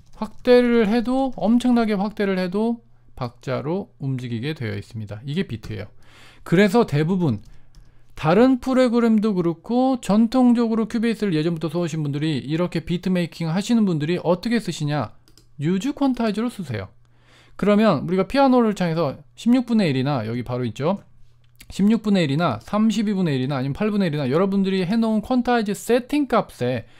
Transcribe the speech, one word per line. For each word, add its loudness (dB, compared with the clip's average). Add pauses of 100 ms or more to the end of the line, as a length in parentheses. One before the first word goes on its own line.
(200)
확대를 4
해도, 0
엄청나게 2
확대를 -2
해도 -2 (320)
박자로 -6
움직이게 -6
되어 -6
있습니다. -12
이게 -4
비트예요. -10 (580)
그래서 4
대부분 0 (760)
다른 4
프로그램도 2
그렇고 -2
전통적으로 2
큐베이스를 -2
예전부터 -2
써오신 -4
분들이, -2
이렇게 -4
비트 -4
메이킹 -2
하시는 0
분들이 0
어떻게 0
쓰시냐? -4 (480)
유즈 -2
퀀타이저로 -2
쓰세요. -8 (680)
그러면 4
우리가 -2
피아노를 4
창에서 -2 (180)
십육분의 2
일이나, 0
여기 -4
바로 -4
있죠. -4 (720)
십육분의 2
일이나 0
삼십이분의 0
일이나 -2
아니면 -4
팔분의 -2
일이나 -2
여러분들이 0
해놓은 0
퀀타이즈 0
세팅 -2
값에, -2 (120)